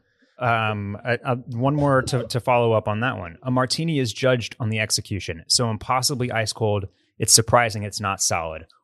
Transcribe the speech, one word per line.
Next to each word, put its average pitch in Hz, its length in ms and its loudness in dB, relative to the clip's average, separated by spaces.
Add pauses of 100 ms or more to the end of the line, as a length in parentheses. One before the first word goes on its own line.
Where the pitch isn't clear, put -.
(380)
Um, 110 680 0
I, 120 200 0
I, 131 100 0
one 127 420 -2
more 139 260 4
to, 120 240 -2
to 123 140 -4
follow 120 320 4
up 107 160 2
on 107 120 0
that 117 180 -2
one. 85 260 -12
"A 127 80 -2
martini 139 480 0
is 120 120 0
judged 127 460 0
on 110 120 -2
the 110 100 0
execution, 95 640 -4
so 117 240 2
impossibly 123 600 -2
ice 110 200 -2
cold, 104 360 0 (300)
it's - 140 -2
surprising 113 520 4
it's 104 160 -10
not 98 200 -2
solid. 82 460 -4 (180)